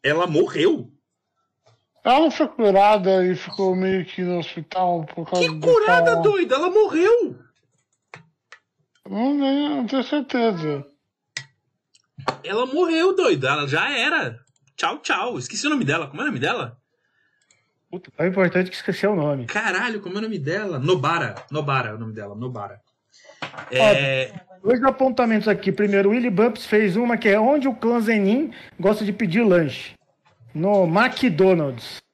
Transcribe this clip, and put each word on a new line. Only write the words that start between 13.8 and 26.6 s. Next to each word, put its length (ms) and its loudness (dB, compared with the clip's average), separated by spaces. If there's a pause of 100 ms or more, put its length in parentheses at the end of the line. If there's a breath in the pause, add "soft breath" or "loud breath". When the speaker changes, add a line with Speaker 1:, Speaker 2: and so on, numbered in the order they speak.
Speaker 1:
era. 480 -2 (360)
Tchau, 240 -4
tchau. 380 -4
Esqueci 300 -10
o 20 0
nome 160 0
dela. 220 -2
Como 140 -12
é 40 -4
o 20 -2
nome 120 -6
dela? 380 -4 (1120)
Speaker 3:
Puta, 280 -16
é 100 0
importante 420 0
que 60 -16
esqueci 320 -4
o 80 0
nome. 300 -2
Speaker 1:
Caralho, 560 -4
como 140 -12
é 40 -4
o 20 -4
nome 160 -6
dela? 420 -6
Nobara. 560 -2 (140)
Nobara 400 -4
é 40 -10
o 40 -12
nome 160 -12
dela. 220 -14
Nobara. 460 -12 (880 loud breath)
É, 640 2 (300)
Speaker 3:
Ó, 40 0
dois 160 2
apontamentos 640 2
aqui. 240 0
Primeiro, 380 2
o 20 4
Willy 180 0
Bumps 360 0